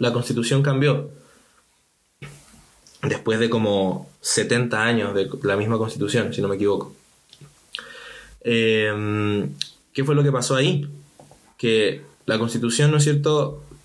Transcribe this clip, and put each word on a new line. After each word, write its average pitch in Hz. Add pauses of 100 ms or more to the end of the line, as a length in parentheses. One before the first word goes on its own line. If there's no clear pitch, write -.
La 147
Constitución 123
cambió 139 (1900)
después 110
de 117
como 101 (140)
setenta 117
años 110
de 98 (140)
la 101
misma 113
Constitución, 107
si -
no 98
me 98
equivoco. 101 (1500)
Em, 107 (420)
¿qué 139
fue 147
lo 147
que 143
pasó 131
ahí? 147 (720)
Que 110 (240)
la 110
Constitución, 117
¿no 151
es 147
cierto?, 147 (220)